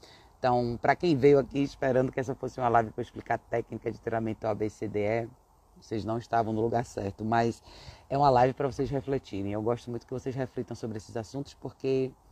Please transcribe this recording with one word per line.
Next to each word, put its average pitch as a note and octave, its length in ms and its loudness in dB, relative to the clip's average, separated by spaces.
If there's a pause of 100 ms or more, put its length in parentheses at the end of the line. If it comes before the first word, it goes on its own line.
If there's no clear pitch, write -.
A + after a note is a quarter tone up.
(380)
Então, B2 440 2
pra C#3 120 4
quem E3+ 220 2
veio C#3 240 8
aqui B2+ 200 -4
esperando C3 520 0
que - 80 -6
essa B2+ 160 -4
fosse B2+ 240 -8
uma B2 80 0
live A2+ 240 4
pra - 80 -10
eu A#2+ 40 -4
explicar A#2 340 -6
técnica A#2 520 -6
de A2+ 120 -8
treinamento A2+ 440 -4
A A2 80 0
B G#2+ 160 -2
C G#2+ 200 -8
D G#2 100 -2
E, A2+ 300 0 (500)
vocês A2 240 -6
não A2+ 140 -4
estavam A2+ 340 0
no A2 80 -2
lugar A#2 240 0
certo, G2+ 400 -8
mas A#2 400 0 (460)
é C3+ 80 -2
uma C#3+ 120 6
live B2+ 240 6
pra C#3 160 -2
vocês B2 200 -2
refletirem. B2+ 640 -4
Eu G#2+ 80 -2
gosto A#2+ 280 -2
muito A#2+ 160 -8
que - 60 -12
vocês B2+ 240 -6
reflitam B2+ 400 -6
sobre A2 220 -8
esses G#2+ 180 -14
assuntos, C3 380 -8
porque C3 580 -4 (200)